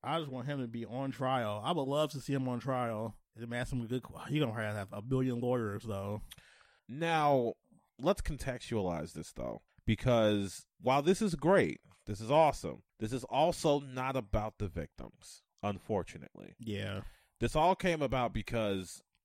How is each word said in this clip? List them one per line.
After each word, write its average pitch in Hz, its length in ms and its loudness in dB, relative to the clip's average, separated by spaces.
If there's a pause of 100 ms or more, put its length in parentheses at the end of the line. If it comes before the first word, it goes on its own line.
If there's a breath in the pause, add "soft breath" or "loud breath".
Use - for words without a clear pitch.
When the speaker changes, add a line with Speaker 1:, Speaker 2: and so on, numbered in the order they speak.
Speaker 1:
I 147 160 -2
just 143 120 -8
want 127 160 -8
him 143 140 -4
to 120 60 -4
be 117 180 -6
on 131 260 -4
trial. 123 520 0
I 143 80 -2
would 160 160 0
love 147 260 0
to 139 60 -6
see 139 140 -4
him 131 160 0
on 123 100 -2
trial. 117 560 -2 (200)
The 113 120 -10
man, 120 200 -2
some 120 180 -2
good, 117 180 -2 (260)
he 147 100 2
gonna 120 140 2
have 104 380 -4
a 107 120 -8
billion 127 360 2
lawyers, 117 440 0
though. 104 380 -4 (680 loud breath)
Speaker 2:
Now, 147 680 2 (460)
let's 175 220 2
contextualize 107 920 -2
this, 78 200 -12
though, 60 280 -6 (240 soft breath)
because 107 800 4 (160)
while 131 200 4
this 185 200 4
is 185 140 0
great, 143 460 4 (240)
this 104 160 -6
is 113 80 -8
awesome, 143 540 4 (160)
this 110 120 -4
is 123 140 -4
also 151 540 4
not 131 360 -4
about 107 440 -2
the 104 80 -2
victims, - 760 -10 (220)
unfortunately. 90 960 -4
Speaker 1:
Yeah. 101 420 -6 (380 soft breath)
Speaker 2:
This 120 160 0
all 170 200 6
came 165 260 0
about 123 320 0
because 101 680 -2 (240)